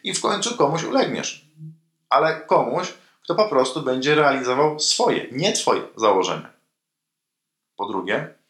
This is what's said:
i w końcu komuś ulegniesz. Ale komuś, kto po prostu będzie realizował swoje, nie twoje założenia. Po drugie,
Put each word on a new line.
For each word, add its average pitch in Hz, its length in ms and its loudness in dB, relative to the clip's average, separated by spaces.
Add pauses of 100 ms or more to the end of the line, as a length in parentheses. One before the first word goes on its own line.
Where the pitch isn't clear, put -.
i 190 100 2
w - 80 -4
końcu 202 360 -2
komuś 156 260 2
ulegniesz. - 640 -2 (640)
Ale 156 320 2
komuś, 165 520 0 (300)
kto 170 120 -2
po 214 140 2
prostu 131 320 0
będzie 131 340 0
realizował 139 640 2
swoje, - 520 0
nie 160 220 -2
twoje - 280 0 (140)
założenia. 95 540 0 (1300)
Po - 120 -8
drugie, 101 460 -4 (160)